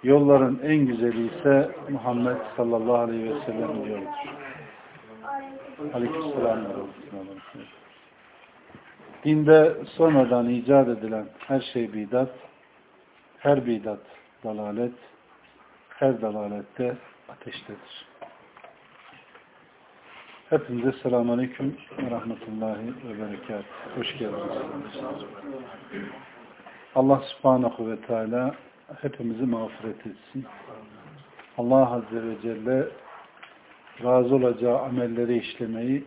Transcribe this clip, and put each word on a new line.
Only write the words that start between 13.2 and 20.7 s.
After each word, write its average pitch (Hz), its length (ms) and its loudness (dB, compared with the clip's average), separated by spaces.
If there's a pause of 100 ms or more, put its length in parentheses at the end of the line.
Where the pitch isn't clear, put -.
her 139 280 2
bidat 107 340 -4 (440)
dalalet, 107 480 -4 (960)
her 127 340 0
dalalette 104 720 -6 (320)
ateştedir. - 800 -18 (2500)
Hepinize 127 420 0